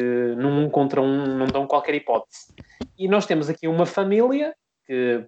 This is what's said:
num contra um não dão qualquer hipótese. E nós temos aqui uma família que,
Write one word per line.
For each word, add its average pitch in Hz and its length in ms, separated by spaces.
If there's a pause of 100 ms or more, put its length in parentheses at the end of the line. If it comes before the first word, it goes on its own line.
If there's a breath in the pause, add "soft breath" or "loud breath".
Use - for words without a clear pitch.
(340)
num 143 360
contra 139 320
um 135 340
não 131 100
dão 135 200
qualquer 147 280
hipótese. - 600 (420 loud breath)
E 190 100
nós 202 200
temos 156 240
aqui 160 180
uma 165 160
família 240 720 (300)
que, 123 420